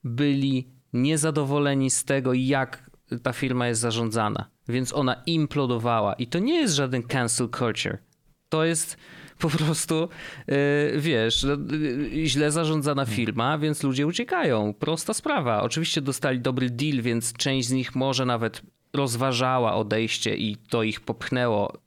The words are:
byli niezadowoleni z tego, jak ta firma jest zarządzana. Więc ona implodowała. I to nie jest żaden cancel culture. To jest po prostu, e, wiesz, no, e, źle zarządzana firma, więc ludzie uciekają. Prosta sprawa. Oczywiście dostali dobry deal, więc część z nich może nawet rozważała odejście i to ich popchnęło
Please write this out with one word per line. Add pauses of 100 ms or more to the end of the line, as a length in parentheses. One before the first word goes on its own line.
byli (260)
niezadowoleni
z
tego,
jak (340)
ta
firma
jest
zarządzana. (180)
Więc
ona
implodowała.
I
to
nie
jest
żaden
cancel
culture. (520)
To
jest (420)
po
prostu, (380)
e,
wiesz,
no,
e, (680)
źle
zarządzana
firma,
więc
ludzie
uciekają.
Prosta
sprawa.
Oczywiście
dostali
dobry
deal,
więc
część
z
nich
może
nawet (320)
rozważała
odejście
i
to
ich
popchnęło (140)